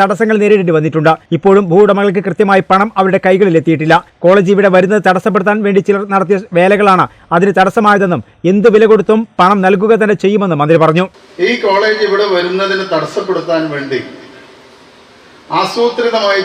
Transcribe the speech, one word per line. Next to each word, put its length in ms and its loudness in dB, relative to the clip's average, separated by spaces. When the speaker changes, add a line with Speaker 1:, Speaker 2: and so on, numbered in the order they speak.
Speaker 1:
തടസ്സങ്ങൾ 400 0
നേരിടേണ്ടി 360 2
വന്നിട്ടുണ്ട്. 360 0
ഇപ്പോഴും 340 2
ഭൂവുടമകൾക്ക് 560 2
കൃത്യമായി 440 0
പണം 180 2
അവരുടെ 260 0
കൈകളിൽ 340 2
എത്തിയിട്ടില്ല. 340 0
കോളേജ് 300 4
ഇവിടെ 220 2
വരുന്നത് 320 0
തടസ്സപ്പെടുത്താൻ 580 -2
വേണ്ടി 220 0
ചിലർ 140 -2
നടത്തിയ 240 0
വേലകളാണ് 480 2
അതിന് 240 2
തടസ്സമായതെന്നും 640 0
എന്ത് 220 2
വില 180 4
കൊടുത്തും 300 2
പണം 260 2
നൽകുക 360 2
തന്നെ 220 0
ചെയ്യുമെന്നും 400 -2
മന്ത്രി 200 2
പറഞ്ഞു. 220 0
Speaker 2:
ഈ 20 -2
കോളേജ് 460 0
ഇവിടെ 260 -2
വരുന്നതിന് 560 -4
തടസ്സപ്പെടുത്താൻ 720 -4
വേണ്ടി 260 -8
ആസൂത്രിതമായി 840 -2